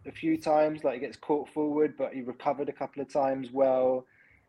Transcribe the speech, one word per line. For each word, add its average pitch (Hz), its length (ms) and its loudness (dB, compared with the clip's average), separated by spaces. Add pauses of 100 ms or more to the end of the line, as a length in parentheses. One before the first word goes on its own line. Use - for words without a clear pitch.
a 139 40 -12
few 160 260 -2
times, 156 460 2
like, 135 120 0
he 123 40 -8
gets 127 180 -8
caught 147 320 -2
forward, 151 480 0
but 120 160 -4
he 131 80 -8
recovered 131 480 -4
a 139 40 -4
couple 139 280 -8
of 131 100 -10
times 135 400 0
well. 127 540 2 (440)